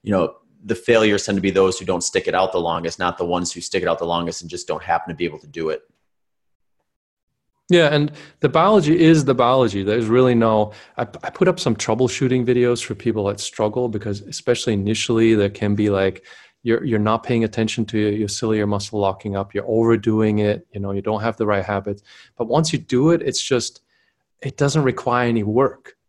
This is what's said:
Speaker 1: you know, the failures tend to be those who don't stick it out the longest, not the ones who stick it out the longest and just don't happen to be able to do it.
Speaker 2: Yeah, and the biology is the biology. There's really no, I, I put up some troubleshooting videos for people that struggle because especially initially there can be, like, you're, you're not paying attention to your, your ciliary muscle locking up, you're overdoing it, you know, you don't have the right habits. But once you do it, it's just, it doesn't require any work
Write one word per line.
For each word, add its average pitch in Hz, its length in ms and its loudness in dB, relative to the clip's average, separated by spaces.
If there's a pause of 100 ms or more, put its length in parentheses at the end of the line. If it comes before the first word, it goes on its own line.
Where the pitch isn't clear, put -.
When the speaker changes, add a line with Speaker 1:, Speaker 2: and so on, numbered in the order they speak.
Speaker 1:
you 110 80 -8
know, 90 260 0 (280)
the 110 100 -4
failures 110 500 2
tend 101 120 -2
to 92 60 -2
be 95 80 2
those 92 280 2
who 92 60 -12
don't 90 180 -2
stick - 260 -2
it 90 60 -2
out 95 180 0
the 90 80 -2
longest, 82 380 -4
not 87 200 -2
the 90 60 -4
ones 87 280 -2
who 87 80 -12
stick 92 220 -4
it 87 60 -2
out 82 100 -2
the 85 60 -4
longest 85 380 -4
and 82 80 -14
just - 180 -12
don't 78 140 -6
happen 82 260 -4
to 85 60 -10
be 85 100 -4
able 76 140 -6
to - 80 -20
do 78 240 -6
it. - 180 -10 (1800)
Speaker 2:
Yeah, 170 240 6
and 147 200 0 (280)
the 147 80 2
biology 170 520 4
is 160 240 6
the 131 100 2
biology. 120 480 2
There's 110 240 0
really 123 280 4
no, 110 380 2 (260)
I, 120 40 -4 (200)
I - 80 -8
put 185 180 0
up 185 100 -2
some 117 160 0
troubleshooting 123 680 -2
videos 120 400 0
for 107 100 -8
people 107 300 -4
that 101 160 -4
struggle 117 480 -2
because 104 320 -6
especially - 540 -4
initially 113 600 2
there 101 140 2
can 101 260 -2
be, 104 140 0
like, 95 380 0 (380)
you're, 117 200 0
you're 113 160 0
not 107 240 0
paying 117 200 0
attention 110 420 -2
to 110 120 -4
your, 107 140 0
your 107 160 -4
ciliary 107 380 -2
muscle 104 340 -4
locking 98 360 -2
up, 98 180 -6
you're 101 120 -4
overdoing 110 760 2
it, 104 320 -2
you 101 60 -10
know, 98 140 -6
you 98 100 -4
don't 107 200 -4
have 113 160 -4
the 110 80 -2
right 101 180 0
habits. 101 380 -6 (340)
But 117 100 -6
once 156 260 0
you 147 60 -2
do 135 320 2
it, 170 120 2
it's 127 200 -4
just, - 380 -4 (640)
it 139 160 -10
doesn't 143 240 0
require 123 440 0
any 117 160 0
work 117 540 -2 (120)